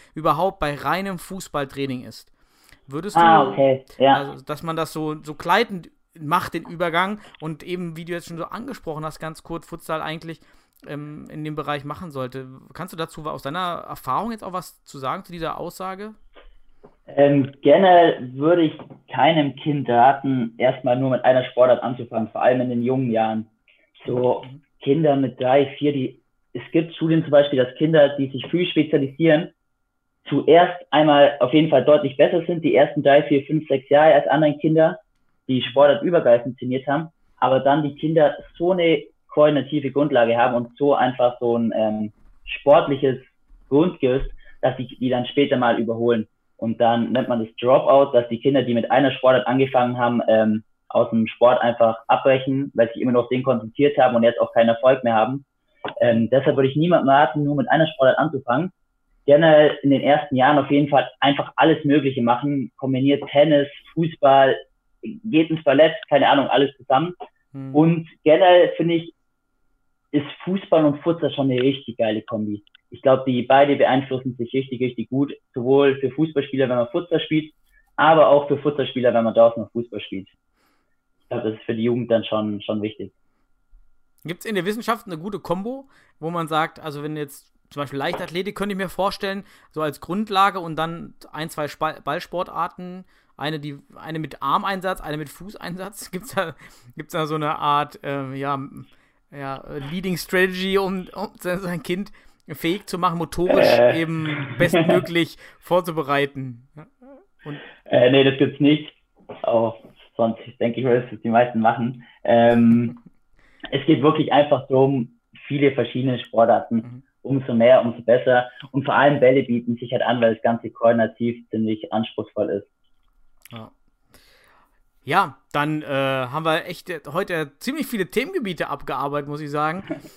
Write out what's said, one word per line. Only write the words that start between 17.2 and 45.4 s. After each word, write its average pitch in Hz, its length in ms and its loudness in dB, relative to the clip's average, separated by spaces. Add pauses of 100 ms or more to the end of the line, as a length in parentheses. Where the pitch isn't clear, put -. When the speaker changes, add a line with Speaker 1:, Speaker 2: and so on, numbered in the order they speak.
Speaker 2:
generell 170 720 6
würde 160 300 2
ich 151 80 0 (380)
keinem 139 460 2
Kind 143 320 -4
raten, 123 680 2
erstmal 127 400 0
nur 135 120 -2
mit 123 140 -2
einer 131 200 2
Sportart 123 380 2
anzufangen, 117 460 -6
vor - 140 -8
allem 127 200 2
in 123 80 -4
den 120 120 -4
jungen 131 280 -2
Jahren. 110 360 -2 (600)
So 123 380 -2
Speaker 1:
Mhm. 135 160 -20 (220)
Speaker 2:
Kinder 143 340 2
mit 135 240 -2
drei, 135 380 2
vier, 147 160 -2
die, 131 260 -6 (320)
es 120 100 -12 (100)
gibt 165 240 -2
Studien 160 260 0
zum 139 80 -6
Beispiel, 143 340 4
dass 123 120 -10
Kinder, 156 420 4
die 135 100 -2
sich 131 220 -10
früh 175 160 0
spezialisieren, 156 880 0 (720)
zuerst 165 520 4 (100)
einmal 147 500 4
auf 127 120 0
jeden 156 180 4
Fall 135 140 2
deutlich 143 320 2
besser 165 300 2
sind, 170 180 -4
die 139 100 0
ersten 147 280 2
drei, 143 220 4
vier, 139 220 0
fünf, 156 220 -4
sechs 135 200 -4
Jahre 151 260 6
als 143 140 2
andere 147 300 2
Kinder, 160 400 2 (500)
die 127 140 0
sportartübergreifend 131 960 2
trainiert 127 280 -6
haben, 160 220 -4 (300)
aber 131 220 2
dann 139 220 2
die 147 120 -6
Kinder 156 400 2 (220)
so 175 160 0
eine 165 300 2 (260)
koordinative 147 640 0
Grundlage 123 460 2
haben 120 180 2
und 120 240 -4
so 143 160 2
einfach 127 460 0
so 117 180 0
ein, 113 180 -2
ähm, 107 360 -4 (320)
sportliches 143 760 2 (500)
Grundgerüst, 135 600 0 (300)
dass 127 160 -2
sie 127 100 -8
die - 240 -6
dann 123 160 -2
später 139 300 0